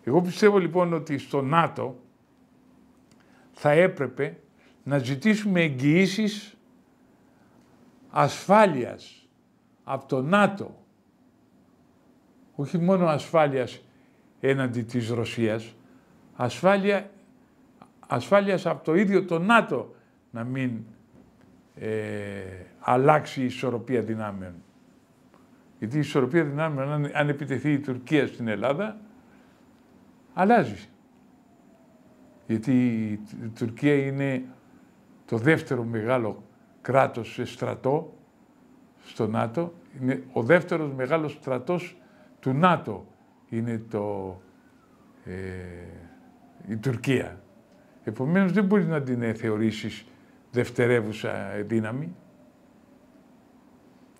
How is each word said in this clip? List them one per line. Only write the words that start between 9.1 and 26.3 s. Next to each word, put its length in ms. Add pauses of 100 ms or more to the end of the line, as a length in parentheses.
από 240
το 140
νατο. 600 (1700)
Όχι 220
μόνο 280
ασφάλειας 760 (580)
έναντι 420
της 280
Ρωσίας, 680 (600)
ασφάλεια, 760 (960)
ασφάλειας 580
από 180
το 120
ίδιο 300
το 140
νατο 560 (360)
να 120
μην, 400 (920)
ε, 640 (380)
αλλάξει 600
η 40
ισορροπία 560
δυνάμεων. 520 (1300)
Γιατί 160
η 40
ισορροπία 440